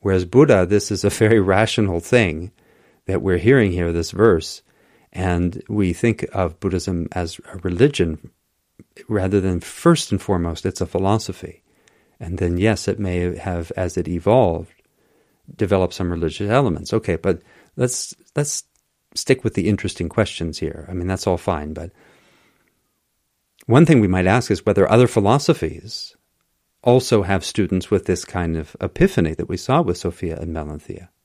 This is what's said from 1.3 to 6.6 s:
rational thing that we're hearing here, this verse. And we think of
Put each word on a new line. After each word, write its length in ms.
rational 600
thing 520
that 160
we're 160
hearing 340
here, 200
this 180
verse. 520
And 560
we 240
think 400
of 280